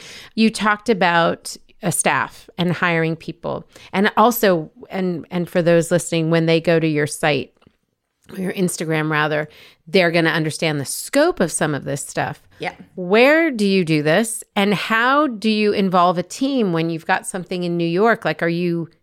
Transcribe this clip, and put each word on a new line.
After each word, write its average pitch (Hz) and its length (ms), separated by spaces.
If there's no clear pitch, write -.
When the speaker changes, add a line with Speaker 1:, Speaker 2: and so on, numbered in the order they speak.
Speaker 1:
You 220 160
talked 208 380
about 170 680
a 180 100
staff - 560
and 175 160
hiring 165 420
people. - 520
And 196 260
also, 208 540
and, 185 420
and 175 180
for 180 120
those 165 300
listening, 165 380
when 165 160
they 165 160
go 165 180
to 160 80
your 147 200
site, 147 440
your 185 160
Instagram 160 580
rather, 151 380
they're 170 260
gonna 165 180
understand 156 500
the 135 60
scope - 560
of 165 100
some 151 240
of 131 80
this 143 220
stuff. - 360
Speaker 2:
Yeah. 175 120
Speaker 1:
Where 262 560
do 208 160
you 190 160
do 156 180
this? 170 440
And 202 180
how 247 540
do 220 220
you 214 240
involve 185 440
a 180 60
team 254 480
when 165 180
you've 165 160
got - 220
something 180 380
in 175 100
New 170 80
York? 190 400
Like, 156 180
are 170 60
you 170 400